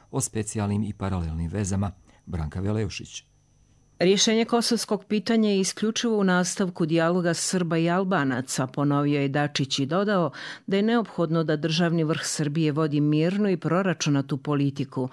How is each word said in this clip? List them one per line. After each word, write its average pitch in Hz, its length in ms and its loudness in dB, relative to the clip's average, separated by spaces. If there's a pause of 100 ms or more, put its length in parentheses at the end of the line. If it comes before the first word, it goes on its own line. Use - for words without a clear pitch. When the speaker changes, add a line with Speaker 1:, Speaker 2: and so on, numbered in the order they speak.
(120)
Speaker 1:
o 131 100 -2
specijalnim 104 600 -4
i 104 160 -6
paralelnim 85 540 -4
vezama. 98 380 -2 (340)
Branka 80 340 -6
Veleušić. 104 640 -4 (760)
Speaker 2:
Rješenje 214 460 4
kosovskog 226 600 0
pitanja 214 440 2
je 196 100 4
isključivo 214 580 0
u 202 60 2
nastavku 180 640 2
dijaloga 165 480 2
Srba 170 440 0
i 165 120 2
Albanaca, 143 880 0
ponovio 143 460 2
je 139 60 2
Dačić 143 520 -2
i 139 60 0
dodao 180 460 0 (360)
da 190 100 0
je 202 60 2
neophodno 175 600 0
da 156 120 0
državni 160 480 0
vrh 156 200 0
Srbije 151 480 0
vodi 147 300 0
mirnu 165 480 2
i 180 80 2
proračunatu 156 800 0
politiku 139 760 -2